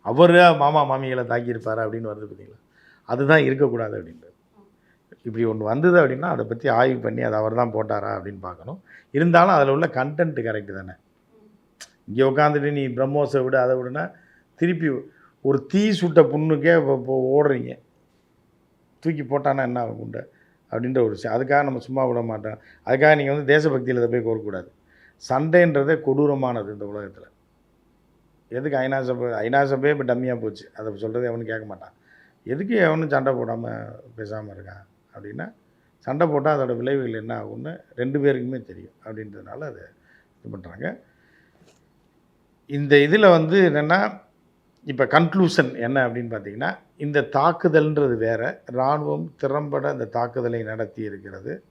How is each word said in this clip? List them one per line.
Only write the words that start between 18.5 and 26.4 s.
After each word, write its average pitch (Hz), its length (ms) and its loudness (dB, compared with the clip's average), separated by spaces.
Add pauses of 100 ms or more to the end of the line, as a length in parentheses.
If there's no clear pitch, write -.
தூக்கி 151 240 -4
போட்டானா 139 380 0
என்ன 123 180 -2
ஆகும் 113 180 -6
குண்டை? 113 240 -12 (520)
அப்படின்ற 123 240 -2
ஒரு 113 120 4
விஷயம். 110 320 -4
அதுக்காக 143 220 2
நம்ம 131 160 -4
சும்மா 131 260 -2
விட 120 160 -2
மாட்டோம். 110 380 -8 (260)
அதுக்காக 147 300 6
நீங்க 139 180 -2
வந்து 147 240 2
தேசபக்தியில 127 460 0
இதை 120 160 0
போய் 113 140 -2
கோர்க்கக்கூடாது. 104 340 -8 (640)
சண்டைன்றதே 156 800 2
கொடூரமானது 131 640 0